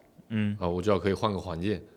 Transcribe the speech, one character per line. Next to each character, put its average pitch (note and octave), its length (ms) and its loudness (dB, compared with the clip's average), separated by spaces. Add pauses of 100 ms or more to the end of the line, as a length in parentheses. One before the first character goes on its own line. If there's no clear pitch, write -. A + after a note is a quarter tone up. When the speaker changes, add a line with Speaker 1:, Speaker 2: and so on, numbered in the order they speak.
(300)
Speaker 1:
嗯。 G#2+ 280 0
Speaker 2:
啊， F#2+ 80 -2
我 F2 140 0
至 F2+ 80 0
少 G2 100 6
可 F#2 120 0
以 - 20 4
换 G#2+ 180 0
个 F#2+ 80 -2
环 E2 220 -6
境， F#2+ 180 -2 (180)